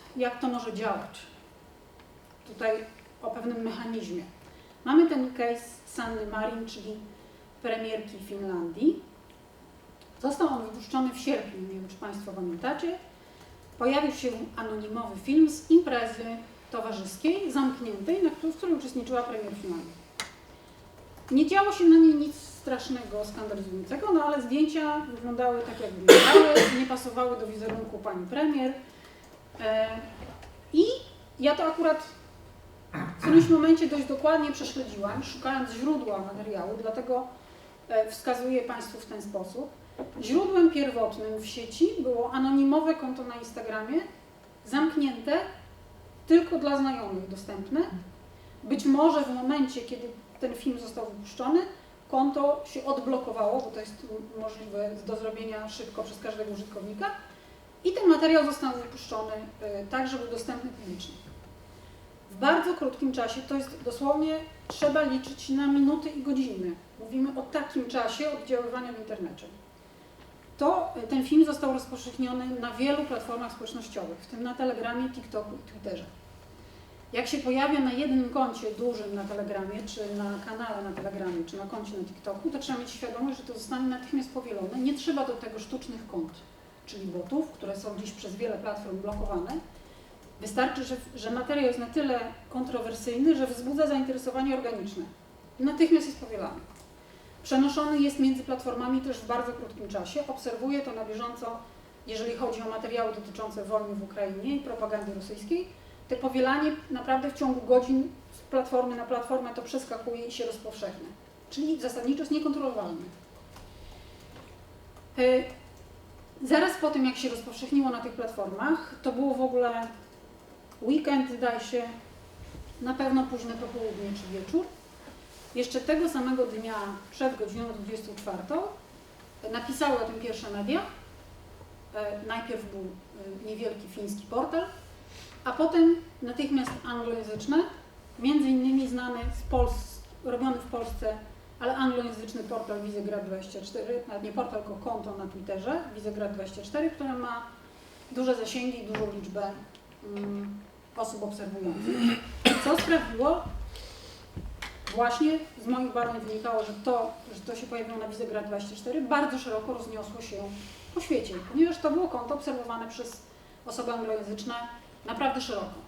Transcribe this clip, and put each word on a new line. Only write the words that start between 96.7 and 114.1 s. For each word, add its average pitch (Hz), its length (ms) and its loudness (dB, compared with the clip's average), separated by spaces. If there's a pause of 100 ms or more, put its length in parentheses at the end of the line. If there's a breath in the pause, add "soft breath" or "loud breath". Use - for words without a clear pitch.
Przenoszony 285 560 4
jest 285 200 4
między 262 240 4
platformami 254 580 -2
też 262 160 -4
w - 100 -12
bardzo 247 260 0
krótkim 220 340 -10
czasie. 202 400 -4
Obserwuję 262 520 -2
to 262 140 -4
na 220 120 -6
bieżąco, 233 520 -6 (500 loud breath)
jeżeli 226 280 -4
chodzi 220 260 -4
o 214 80 -6
materiały 226 460 -2
dotyczące 208 500 -8
wojny 208 300 -2
w 196 80 -6
Ukrainie 202 520 -4
i 277 40 0
propagandy 214 540 -4
rosyjskiej. 208 540 -4 (420 loud breath)
Te 254 60 -2
powielanie 262 560 2 (200)
naprawdę 262 400 0
w - 20 -6
ciągu 254 340 0
godzin 254 420 6 (220)
z - 80 -18
platformy 254 560 0
na 233 100 -6
platformę 247 500 -2
to 247 60 -8
przeskakuje 233 640 -6
i 240 60 -8
się 233 140 -4
rozpowszechnia. 214 640 -8 (400)
Czyli 302 320 0
zasadniczo 254 380 0
jest 302 120 -2
niekontrolowalne. 269 720 -2 (2250 loud breath)